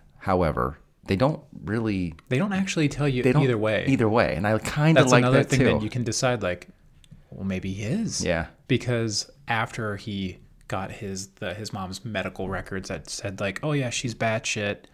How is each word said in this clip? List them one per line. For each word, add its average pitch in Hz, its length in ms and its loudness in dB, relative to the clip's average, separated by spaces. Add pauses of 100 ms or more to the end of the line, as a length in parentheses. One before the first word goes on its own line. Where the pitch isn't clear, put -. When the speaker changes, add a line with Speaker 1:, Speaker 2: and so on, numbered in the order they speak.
(180)
Speaker 1:
However, 78 600 0 (280)
they 98 100 0
don't 135 240 0 (240)
really 101 500 -2 (140)
Speaker 2:
They 131 100 0
don't 202 140 0
actually 190 360 0
tell 143 200 0
you 123 140 0
Speaker 1:
they 123 100 4
don't 139 120 6
Speaker 2:
either 123 140 4
way. 104 300 2
Speaker 1:
either 127 200 4
way, 104 280 4
and 95 100 -2
I 107 120 4
kinda 151 420 4
Speaker 2:
That's 127 120 6
Speaker 1:
like 123 100 8
Speaker 2:
another 127 160 4
Speaker 1:
that 135 120 2
Speaker 2:
thing 131 100 4
Speaker 1:
too. 135 60 6
Speaker 2:
that - 160 2
you 107 80 -4
can 123 140 -2
decide, 117 380 0
like, 90 260 -4 (640)
well, - 160 -12
maybe 95 260 -4
he 104 120 -8
is. 180 400 -2
Speaker 1:
Yeah. 82 220 0 (220)
Speaker 2:
Because 117 640 -2 (180)
after 110 480 -2
he 98 420 -6 (300)
got 95 220 -4
his, 98 380 -10
the, 90 260 -8
his 101 180 -10
mom's 95 320 -10
medical 95 440 -6
records 95 400 -8
that 82 200 -8
said, 98 320 -8
like, 98 220 -4
"Oh, 151 100 -2
yeah, 135 180 -2
she's 117 240 -6
batshit." 110 800 -2